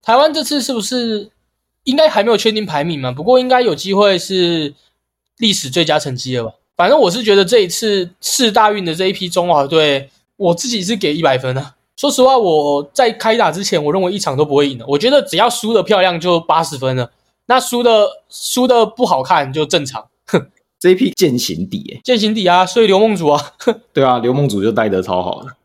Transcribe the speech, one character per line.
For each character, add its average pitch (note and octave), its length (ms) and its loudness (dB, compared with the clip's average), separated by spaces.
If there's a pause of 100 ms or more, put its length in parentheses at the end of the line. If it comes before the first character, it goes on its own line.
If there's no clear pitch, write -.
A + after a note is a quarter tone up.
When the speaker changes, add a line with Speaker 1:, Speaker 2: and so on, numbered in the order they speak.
Speaker 1:
台 A3+ 140 0
湾 D4 180 2
这 D4+ 100 -6
次 D4 180 -4
是 A3+ 100 -6
不 A#3+ 80 -4
是 A3 500 -6 (540)
应 C4 120 -2
该 D#4 120 4
还 G#3 160 0
没 A3+ 80 0
有 A3 60 2
确 A3 140 0
定 G#3+ 140 -4
排 D3+ 200 -4
名 D#3+ 160 -6
嘛？ B2+ 100 -4
不 C3+ 120 -10
过 B3 160 4
应 B3+ 100 -2
该 B3+ 120 4
有 A#3+ 140 0
机 G3 180 -6
会 G3 240 4
是 E3+ 560 -2 (640)
历 A3 140 2
史 C#3+ 180 -4
最 D#3+ 140 0
佳 D3+ 160 2
成 C#3+ 160 -6
绩 B2+ 220 -6
了 A#2 80 -4
吧？ A2 80 -12 (240)
反 F3+ 120 2
正 C#4+ 80 6
我 C#4+ 140 4
是 A#3 120 -6
觉 G#3+ 120 4
得 G3 80 4
这 G#3 160 2
一 G#3+ 80 2
次 F#3+ 440 -4 (100)
世 A#3 300 0
大 G#3+ 200 4
运 G3+ 140 -4
的 E3 100 -2
这 F#3 120 -2
一 F#3+ 60 0
批 F#3+ 140 -8
中 F3 200 -2
华 D3+ 180 2
队， C#3+ 440 0 (280)
我 F3 180 0
自 A#3+ 140 -8
己 A#3 120 -4
是 G3 140 -2
给 F3+ 180 -2
一 E3 80 -4
百 C3+ 160 2
分 B2+ 200 -4
啊。 - 180 -10 (220)
说 C#4 140 -2
实 - 100 0
话， C4 160 6
我 D3 560 0
在 A#3+ 180 2
开 A3 240 -2
打 G3+ 160 0
之 F3+ 120 -8
前， F3+ 200 -2
我 D3 80 0
认 F#3+ 100 0
为 F3+ 100 -2
一 G3+ 80 -6
场 C#3 180 -4
都 D3+ 80 2
不 D3 100 -4
会 C#3+ 140 2
赢 B2+ 80 -8
的。 A2+ 100 -16
我 C#3+ 100 -2
觉 G#3 120 0
得 C#4 120 4
只 - 160 -6
要 A3+ 120 2
输 A3 240 -4
得 G#3 80 4
漂 F#3+ 200 0
亮 F3+ 180 0
就 F3 220 0
八 D#3+ 200 0
十 D3+ 160 -6
分 C3 200 -2
了， A#2+ 120 -4 (360)
那 B3 120 2
输 B3 240 -2
得， A3+ 240 4 (240)
输 - 380 -2
得 A#3+ 180 4
不 A3+ 200 -2
好 C3 180 -2
看 C#3 300 0
就 D#3 120 -2
正 D3+ 200 -2
常。 B2+ 200 -12 (220)
<laughs> - 500 -6
Speaker 2:
这 F#3 120 2
一 F#3 60 6
批 F#3 160 0
践 C3 280 0
行 D#3+ 280 -6
底 - 140 -8 (120)
欸。 - 100 -20
Speaker 1:
践 B3+ 160 0
行 G#3+ 160 0
底 G#3+ 100 -4
啊， F3+ 200 4
所 A3+ 180 2
以 G#3+ 40 4
刘 F#3+ 120 4
梦 G#3+ 160 2
竹 E3 140 0
啊。 D3 240 -2 (140)
<laughs> A3 260 -4
Speaker 2:
对 C#3 100 2
啊， B2+ 160 2
刘 A#2+ 140 0
梦 C#3 160 0
竹 G2+ 120 -2
就 G#2+ 120 2
带 A2 160 0
得 F#2+ 120 0
超 F#2 220 -2
好 F2+ 180 -8
的。 - 240 -18